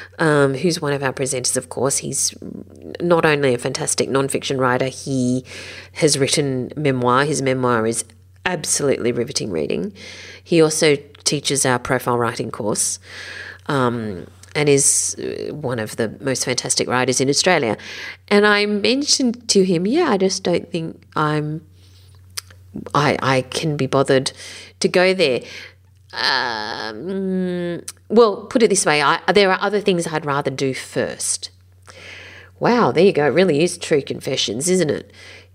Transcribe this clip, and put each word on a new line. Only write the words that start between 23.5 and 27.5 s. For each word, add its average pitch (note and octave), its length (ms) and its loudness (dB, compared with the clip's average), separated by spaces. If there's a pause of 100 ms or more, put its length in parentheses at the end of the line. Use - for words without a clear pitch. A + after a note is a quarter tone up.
be C#3 100 0
bothered C3+ 460 2 (480)
to G3 80 2
go F#3 240 4
there." D3+ 300 2 (720)
Um, D3+ 1700 -4 (260)